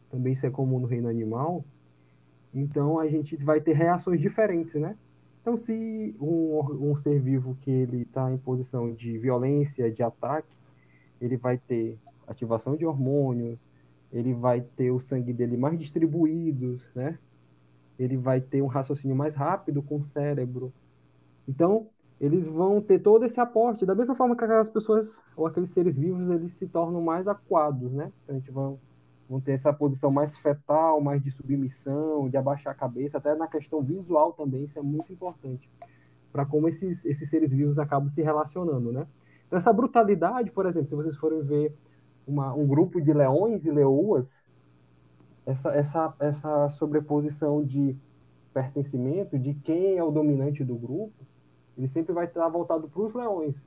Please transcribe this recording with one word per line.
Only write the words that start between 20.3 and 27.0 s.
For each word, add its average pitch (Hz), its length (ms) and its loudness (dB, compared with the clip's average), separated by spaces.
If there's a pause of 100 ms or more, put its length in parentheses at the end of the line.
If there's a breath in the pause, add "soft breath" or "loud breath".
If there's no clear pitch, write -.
Então, 175 380 2 (340)
eles 156 280 2
vão 185 340 2
ter 190 180 6
todo 220 240 8
esse 233 160 0
aporte, 233 460 2
da 190 80 2
mesma 240 220 2
forma 240 200 4
que 240 80 -2
aquelas 220 260 4
pessoas, 214 520 0 (160)
ou 160 80 0
aqueles 175 240 -2
seres 175 280 2
vivos, 180 320 -2
eles 175 240 -2
se - 140 -10
tornam 170 340 -2